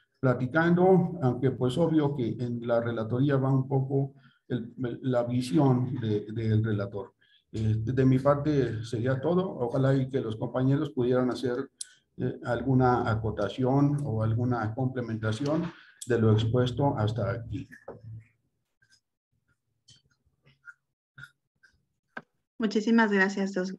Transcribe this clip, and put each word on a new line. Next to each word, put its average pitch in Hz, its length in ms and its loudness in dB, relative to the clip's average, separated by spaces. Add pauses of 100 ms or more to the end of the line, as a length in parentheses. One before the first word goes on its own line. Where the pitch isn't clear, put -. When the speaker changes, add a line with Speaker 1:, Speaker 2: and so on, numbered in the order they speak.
(200)
Speaker 1:
platicando, 170 1000 4
aunque 131 300 0
pues 127 260 -2
obvio 147 380 2
que 110 240 -4
en 120 280 -6
la 117 140 2
relatoría 117 560 0
va 131 140 0
un 135 160 0
poco 135 480 -2 (320)
el, 117 260 -8 (100)
el, 120 200 -6
la 123 200 0
visión 123 760 2
de, 107 300 -2
del 110 320 2
relator. 101 500 -4 (380)
Eh, 110 260 -2
de 131 280 2
mi 131 140 6
parte 139 640 0
sería 123 380 -2
todo. 180 280 0
Ojalá 135 460 0
y 131 140 0
que 135 100 -2
los 113 160 -4
compañeros 131 560 0
pudieran 127 380 2
hacer, 123 400 -4 (480)
eh, 123 260 -4
alguna 123 680 2
acotación 127 960 0
o 110 200 -2
alguna 113 500 -2
complementación 127 1000 -4 (360)
de 120 120 2
lo 110 140 6
expuesto 123 640 0
hasta 104 340 -2
aquí. - 360 -8 (4000)
Speaker 2:
Muchísimas 226 520 2
gracias, 196 420 2
dos-, 185 240 -4